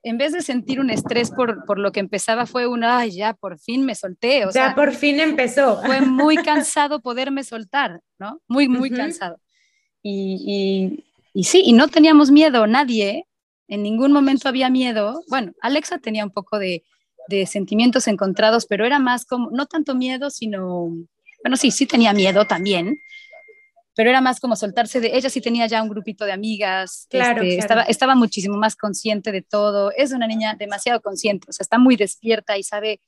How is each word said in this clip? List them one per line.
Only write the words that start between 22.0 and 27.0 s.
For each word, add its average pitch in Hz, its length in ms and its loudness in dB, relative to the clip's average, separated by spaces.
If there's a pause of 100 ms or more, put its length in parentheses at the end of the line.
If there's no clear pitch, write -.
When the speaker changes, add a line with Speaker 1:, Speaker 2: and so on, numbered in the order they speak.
Speaker 1:
miedo 190 320 4
también, 190 520 -2 (960)
pero 220 140 4
era 262 120 6
más 254 200 0
como 240 160 -2
soltarse 214 440 -2
de, 226 160 -2
ella 262 120 0
sí 254 120 -4
tenía 233 260 -2
ya 220 160 -2
un 220 80 -4
grupito 208 340 -8
de 202 80 -4
amigas, 190 800 -6